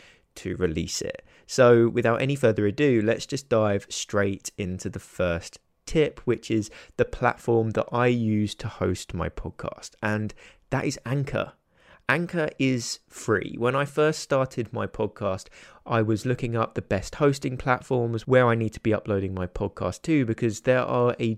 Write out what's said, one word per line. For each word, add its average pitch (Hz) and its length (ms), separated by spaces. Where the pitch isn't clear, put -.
to - 220
release 85 440
it. - 240
So 120 420
without 117 320
any 139 160
further 110 300
ado, 120 340
let's 110 240
just - 240
dive 104 400
straight - 680
into 92 320
the 95 80
first - 600
tip, - 400
which 117 240
is 110 200
the 123 80
platform 117 640
that 107 200
I 123 180
use 107 480
to - 120
host - 460
my 82 160
podcast, - 720
and 107 320
that 131 160
is - 220
Anchor. 139 480
Anchor 160 400
is 131 400
free. - 480
When 120 200
I 143 80
first 151 340
started 131 540
my 107 160
podcast, 101 580
I 113 160
was 107 240
looking 120 300
up - 180
the - 80
best - 320
hosting 139 420
platforms 120 680
where 127 220
I 117 80
need 113 140
to - 100
be 110 120
uploading 98 400
my 92 140
podcast - 560
to, 147 240
because 113 360
there 127 200
are 123 380
a 113 180